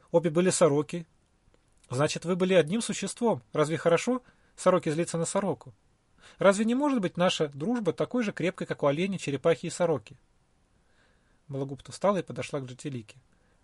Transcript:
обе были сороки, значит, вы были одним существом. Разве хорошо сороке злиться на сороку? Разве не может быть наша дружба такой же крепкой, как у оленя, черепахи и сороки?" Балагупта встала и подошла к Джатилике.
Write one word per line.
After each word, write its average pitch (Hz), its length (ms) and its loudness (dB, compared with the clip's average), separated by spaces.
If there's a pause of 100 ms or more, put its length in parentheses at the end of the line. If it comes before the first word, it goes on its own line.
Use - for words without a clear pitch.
(100)
обе 170 200 4
были 175 200 2
сороки, 160 560 2 (840)
значит, 143 340 -2
вы 180 120 0
были 185 180 2
одним 170 280 4
существом. 196 600 -2 (100)
Разве 151 240 2
хорошо 175 460 2 (340)
сороке 175 360 2
злиться 165 260 -2
на 165 60 -2
сороку? 175 500 -4 (640)
Разве 196 260 4
не 233 100 2
может 269 260 0
быть 175 160 -4
наша 170 320 0
дружба 170 440 -2
такой 247 300 -2
же 208 100 -2
крепкой, 175 340 -6
как - 160 -6
у 151 40 2
оленя, 170 320 0
черепахи 160 480 -2
и 165 40 -6
сороки?" 165 460 -2 (1300)
Балагупта 135 440 -8
встала 196 260 0
и 160 40 -2
подошла 131 380 -8
к 131 40 -8
Джатилике. 127 560 -12 (440)